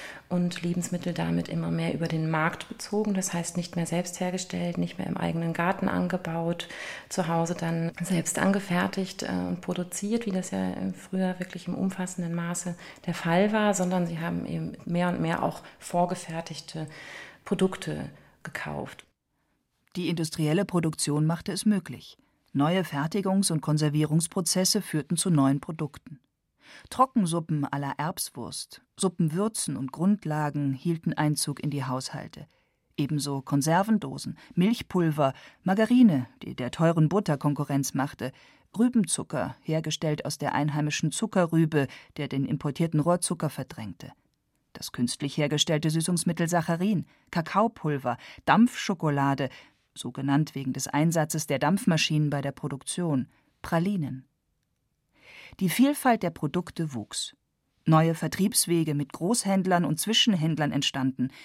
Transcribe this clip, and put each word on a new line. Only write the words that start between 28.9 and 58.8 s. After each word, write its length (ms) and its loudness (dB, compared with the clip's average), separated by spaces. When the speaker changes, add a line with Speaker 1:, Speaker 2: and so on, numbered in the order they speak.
Speaker 2:
Suppenwürzen 760 0
und 160 -6
Grundlagen 800 0
hielten 400 -2
Einzug 500 0
in 60 -2
die 160 -4
Haushalte. 600 -8
Ebenso 460 -2
Konservendosen, 960 0
Milchpulver, 800 2
Margarine, 640 6
die 120 -8
der 160 -6
teuren 400 4
Butter 260 2
Konkurrenz 560 0
machte, 400 -4
Rübenzucker, 840 2
hergestellt 640 -2
aus 140 -6
der 160 -2
einheimischen 580 0
Zuckerrübe, 760 2
der 120 -6
den 180 -2
importierten 540 0
Rohrzucker 500 0
verdrängte. 600 -12
Das 200 -14
künstlich 440 -4
hergestellte 540 2
Süßungsmittel 580 0
Saccharin, 560 0
Kakaopulver, 840 0
Dampfschokolade, 1040 4
so 140 -8
genannt 420 2
wegen 200 -4
des 140 -4
Einsatzes 580 2
der 120 0
Dampfmaschinen 720 4
bei 140 -2
der 100 -4
Produktion, 760 -4
Pralinen. 640 -2
Die 120 2
Vielfalt 520 4
der 60 2
Produkte 640 -4
wuchs. 420 -8
Neue 280 6
Vertriebswege 800 0